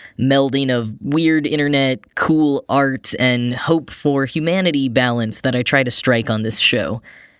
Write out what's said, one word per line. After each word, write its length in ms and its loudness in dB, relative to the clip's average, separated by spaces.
melding 520 2
of 300 -2
weird 460 0
internet, 680 -2
cool 540 2
art, 500 0
and 360 0
hope 360 -2
for 340 -2
humanity 640 -2
balance 540 0
that 120 0
I 80 0
try 200 2
to 80 -2
strike 400 0
on 120 -2
this 160 -2
show. 420 0